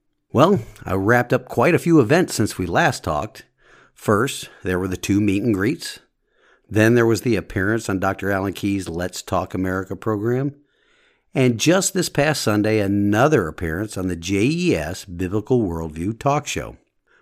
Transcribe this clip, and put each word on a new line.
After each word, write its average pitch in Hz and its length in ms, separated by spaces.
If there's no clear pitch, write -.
Well, 160 260
I 87 120
wrapped 120 360
up 123 160
quite 143 260
a 143 40
few 165 200
events 147 360
since 107 240
we 92 80
last 123 380
talked. 80 420
First, 113 560
there 92 160
were 92 80
the 92 120
two 101 240
meet 101 200
and 117 120
greets. 110 460
Then 107 260
there 117 120
was 113 160
the 117 140
appearance 101 520
on 95 120
Doctor 95 300
Alan 98 220
Keyes' 98 340
Let's 87 360
Talk 90 320
America 92 420
program. 120 600
And 127 240
just 180 360
this 180 160
past 147 320
Sunday, 107 380
another 101 680
appearance 85 480
on 92 120
the 90 80
J 95 280
E 165 320
S 78 300
Biblical 98 560
Worldview 82 560
Talk 143 280
Show. 57 300